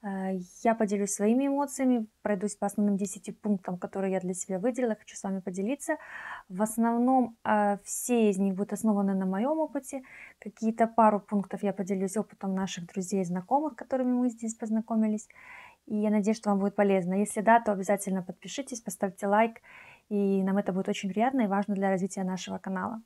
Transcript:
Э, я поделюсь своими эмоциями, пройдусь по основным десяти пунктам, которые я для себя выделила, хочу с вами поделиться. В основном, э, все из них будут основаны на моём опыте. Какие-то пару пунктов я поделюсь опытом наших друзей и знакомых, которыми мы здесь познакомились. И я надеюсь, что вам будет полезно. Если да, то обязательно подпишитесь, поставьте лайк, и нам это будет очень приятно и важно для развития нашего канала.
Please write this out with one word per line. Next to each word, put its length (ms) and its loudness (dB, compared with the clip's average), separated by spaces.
Э, 340 -4
я 120 4
поделюсь 340 0
своими 380 2
эмоциями, 580 0
пройдусь 340 -2
по 120 -4
основным 300 2
десяти 340 -6
пунктам, 480 -4
которые 340 -2
я 60 0
для 160 -4
себя 240 -6
выделила, 340 0
хочу 220 -12
с 80 -16
вами 160 -4
поделиться. 580 -4
В 120 -4
основном, 840 2
э, 400 2
все 460 2
из 80 2
них 160 2
будут 200 -4
основаны 420 2
на 100 0
моём 320 0
опыте. 460 -6
Какие-то 460 0
пару 340 6
пунктов 440 -4
я 100 0
поделюсь 420 -2
опытом 380 -4
наших 340 -4
друзей 340 -2
и 40 0
знакомых, 500 -2
которыми 360 -2
мы 180 2
здесь 240 -6
познакомились. 760 -2
И 80 -4
я 160 2
надеюсь, 260 2
что 140 -2
вам 80 4
будет 160 0
полезно. 400 2
Если 260 0
да, 180 6
то 120 0
обязательно 500 -2
подпишитесь, 600 -10
поставьте 440 -6
лайк, 360 2
и 340 2
нам 160 2
это 140 -2
будет 160 -2
очень 200 -4
приятно 320 0
и 60 2
важно 260 0
для 160 0
развития 340 -2
нашего 360 -6
канала. 460 -6